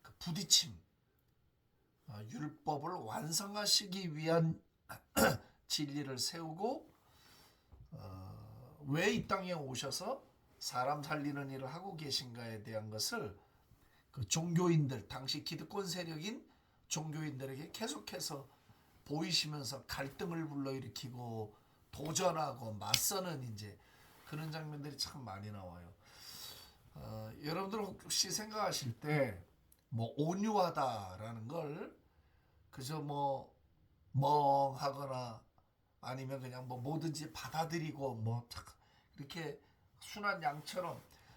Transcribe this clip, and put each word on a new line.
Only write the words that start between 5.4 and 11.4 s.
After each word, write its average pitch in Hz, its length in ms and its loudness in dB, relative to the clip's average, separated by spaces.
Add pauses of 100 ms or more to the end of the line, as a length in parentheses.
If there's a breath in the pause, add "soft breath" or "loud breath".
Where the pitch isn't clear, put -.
진리를 139 500 -2
세우고, 170 720 -2 (1000 loud breath)
어, 98 960 -12
왜 170 240 4
이 - 160 2
땅에 185 240 2
오셔서 156 720 -2 (360)
사람 135 440 0
살리는 139 480 -2